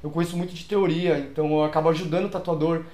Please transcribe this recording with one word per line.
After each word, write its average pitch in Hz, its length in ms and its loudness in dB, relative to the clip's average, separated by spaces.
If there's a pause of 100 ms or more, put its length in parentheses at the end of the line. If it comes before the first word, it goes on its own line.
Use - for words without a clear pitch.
eu 151 80 -6
conheço 170 260 -2
muito 180 180 -4
de 165 100 -12
teoria, 170 540 2
então 151 320 -2
eu 151 140 4
acabo 156 260 2
ajudando 170 360 0
o 196 40 -4
tatuador 165 640 -2